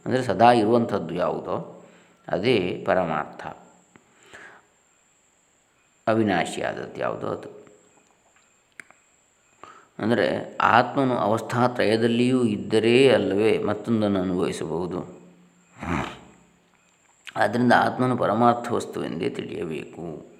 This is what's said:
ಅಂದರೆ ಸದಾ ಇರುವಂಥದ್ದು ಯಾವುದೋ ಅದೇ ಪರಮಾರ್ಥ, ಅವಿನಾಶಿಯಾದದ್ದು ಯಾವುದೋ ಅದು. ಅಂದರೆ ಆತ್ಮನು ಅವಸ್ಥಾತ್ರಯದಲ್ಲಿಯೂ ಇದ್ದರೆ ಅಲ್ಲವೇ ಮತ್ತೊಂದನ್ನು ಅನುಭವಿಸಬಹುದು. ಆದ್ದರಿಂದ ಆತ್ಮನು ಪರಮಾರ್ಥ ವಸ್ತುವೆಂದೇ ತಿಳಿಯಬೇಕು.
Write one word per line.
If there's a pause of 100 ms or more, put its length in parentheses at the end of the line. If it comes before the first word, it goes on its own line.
ಅಂದರೆ
ಸದಾ
ಇರುವಂಥದ್ದು
ಯಾವುದೋ (720)
ಅದೇ (280)
ಪರಮಾರ್ಥ, (2750)
ಅವಿನಾಶಿಯಾದದ್ದು
ಯಾವುದೋ
ಅದು. (2500)
ಅಂದರೆ (400)
ಆತ್ಮನು
ಅವಸ್ಥಾತ್ರಯದಲ್ಲಿಯೂ
ಇದ್ದರೆ (140)
ಅಲ್ಲವೇ
ಮತ್ತೊಂದನ್ನು
ಅನುಭವಿಸಬಹುದು. (2250)
ಆದ್ದರಿಂದ
ಆತ್ಮನು
ಪರಮಾರ್ಥ
ವಸ್ತುವೆಂದೇ
ತಿಳಿಯಬೇಕು. (340)